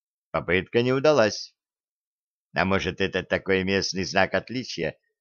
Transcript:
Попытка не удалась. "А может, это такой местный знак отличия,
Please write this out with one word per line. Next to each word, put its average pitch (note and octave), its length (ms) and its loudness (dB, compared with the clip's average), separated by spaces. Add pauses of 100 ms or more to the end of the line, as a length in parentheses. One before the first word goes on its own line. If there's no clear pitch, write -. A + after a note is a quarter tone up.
(320)
Попытка F2+ 500 0
не B2+ 120 0
удалась. C3+ 640 2 (1000)
"А E2+ 120 0
может, F#2 360 0
это F#2 220 -2
такой F#2+ 400 0
местный F#2+ 400 -2
знак F#2 300 0
отличия, A2 640 -6 (240)